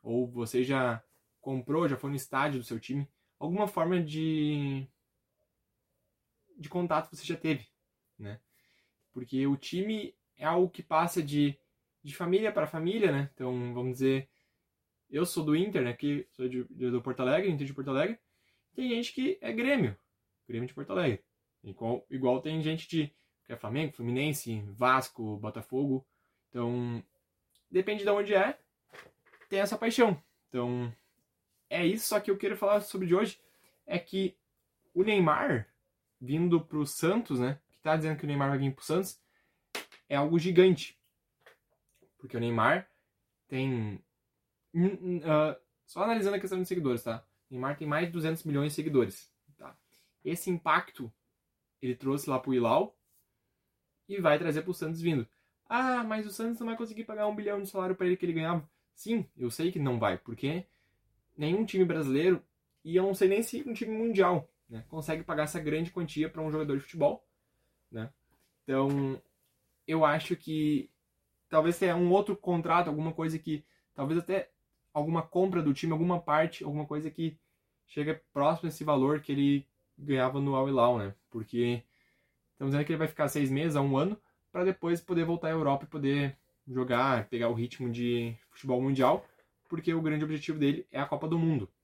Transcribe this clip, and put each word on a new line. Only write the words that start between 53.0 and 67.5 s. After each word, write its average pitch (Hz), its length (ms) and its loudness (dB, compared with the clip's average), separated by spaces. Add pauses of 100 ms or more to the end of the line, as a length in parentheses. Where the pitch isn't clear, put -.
e 196 100 -6
vai 170 200 4
trazer 160 240 0
pro 175 100 -6
Santos 165 300 -6
vindo. 151 260 0 (400)
"Ah, 247 360 0
mas 214 220 -4
o 202 40 -10
Santos 226 300 -6
não 226 80 -4
vai 226 80 -4
conseguir 226 280 -8
pagar 214 220 -4
um 208 100 -2
bilhão 208 240 -4
de 196 80 -8
salário 185 280 -2
pra 180 100 -2
ele 180 100 4
que - 80 -4
ele 175 80 -2
ganhava." 165 340 -2 (280)
Sim, 220 420 -2
eu 123 140 -4
sei 165 200 -2
que 180 80 -6
não 131 200 0
vai, 95 180 2
porque 147 480 -4 (720)
nenhum 175 300 0
time 185 180 4
brasileiro, 160 580 2 (420)
e 165 100 -6
eu 185 80 6
não 196 100 2
sei 185 160 4
nem 202 140 2
se - 240 -6
um 240 60 -6
time 220 180 -6
mundial, 190 580 2 (200)
né, 113 200 -14
consegue 160 360 -6
pagar 151 200 0
essa 160 140 -4
grande 156 320 -2
quantia 156 380 -2
pra 160 120 -10
um 156 120 -4
jogador 151 240 0
de 139 60 -4
futebol, 160 440 0 (640)